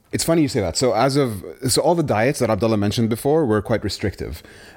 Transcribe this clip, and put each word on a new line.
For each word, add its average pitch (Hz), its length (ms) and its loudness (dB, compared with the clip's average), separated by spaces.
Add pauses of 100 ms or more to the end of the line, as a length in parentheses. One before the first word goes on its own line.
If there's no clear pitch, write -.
(100)
it's - 140 -2
funny 165 180 2
you 139 60 2
say 120 120 -2
that. 87 180 -2
So 120 160 2
as 131 220 2
of, 113 280 -2 (240)
so 131 140 2
all 156 120 2
the 170 80 2
diets 120 360 0
that 117 100 2
Abdullah 110 300 2
mentioned 104 320 0
before 143 340 0
were 107 160 2
quite 104 240 -2
restrictive. - 580 -6 (340)